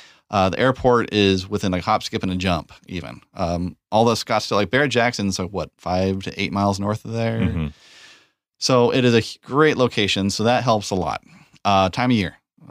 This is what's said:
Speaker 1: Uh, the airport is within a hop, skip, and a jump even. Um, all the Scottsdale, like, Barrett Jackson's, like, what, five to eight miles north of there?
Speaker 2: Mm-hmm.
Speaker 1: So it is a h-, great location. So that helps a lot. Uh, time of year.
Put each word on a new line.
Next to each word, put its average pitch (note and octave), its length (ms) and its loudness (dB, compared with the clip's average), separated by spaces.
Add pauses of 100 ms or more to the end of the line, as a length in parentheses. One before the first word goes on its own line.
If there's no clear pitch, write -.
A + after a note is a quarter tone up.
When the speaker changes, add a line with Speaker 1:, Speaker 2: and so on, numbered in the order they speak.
(300)
Speaker 1:
Uh, F#2+ 200 2
the E2+ 100 -6
airport B2 540 2
is G2 360 2
within G2+ 240 -4
a F2+ 80 -2
hop, G#2+ 220 0
skip, - 200 -6
and G2 80 -4
a F2+ 40 -4
jump F2+ 360 -2 (160)
even. C2+ 340 -12 (120)
Um, F2 440 -4 (140)
all A2 140 4
the A#2 80 4
Scottsdale, A2 440 -2
like, G2+ 120 0
Barrett C3+ 220 0
Jackson's, A#2 480 0
like, F2+ 120 -6
what, F2 260 -8
five F#2+ 460 -2
to - 180 -8
eight G2+ 120 -4
miles G2+ 260 0
north G#2 260 -4
of G#2+ 80 -12
there? A2+ 260 -4
Speaker 2:
Mm-hmm. E2 280 -2 (880)
Speaker 1:
So A#2+ 360 2
it C3 120 2
is A#2+ 80 4
a A#2 40 6
h-, - 240 -2
great C#3+ 360 2
location. G#2 520 0
So G2+ 160 -4
that A#2+ 180 2
helps A2 280 0
a G#2 40 -2
lot. D#2+ 260 -4 (440)
Uh, G2 240 4
time B2 220 0
of B2 60 4
year. F2 200 -2 (320)